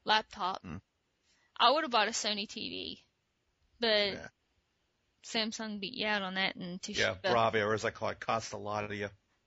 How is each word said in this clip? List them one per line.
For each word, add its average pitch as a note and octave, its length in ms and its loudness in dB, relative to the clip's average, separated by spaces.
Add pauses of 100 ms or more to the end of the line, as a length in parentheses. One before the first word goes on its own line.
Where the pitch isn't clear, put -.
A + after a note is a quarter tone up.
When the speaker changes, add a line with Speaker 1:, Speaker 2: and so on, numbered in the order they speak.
Speaker 1:
laptop. G#3+ 580 0
Speaker 2:
Hmm. F2 140 -8 (840)
Speaker 1:
I A#3+ 100 8
would D#4 140 4
have C#4+ 80 -4
bought G#3+ 160 4
a A3+ 40 -2
Sony G#3+ 380 -2
T G3+ 200 -10
V, F3+ 360 -10 (720)
but G#3 340 4
Speaker 2:
Yeah. E3 140 -10 (960)
Speaker 1:
Samsung A3 560 -4
beat F#3 140 -8
you G#3+ 140 -2
out G#3 160 0
on F#3 120 -4
that F#3+ 200 0
and F3+ 260 -8
Toshiba. G#2+ 420 0
Speaker 2:
Yeah, F#3 80 2
Bravia, A2 360 4
or G#2+ 80 4
as G#2+ 100 -2
I G#2+ 60 2
call G#2 180 -4
it, G2 100 -6
cost A2+ 340 -2
a G#2+ 40 -8
lot G#2 280 -4
of G#2 80 -8
you. G2+ 160 -4 (380)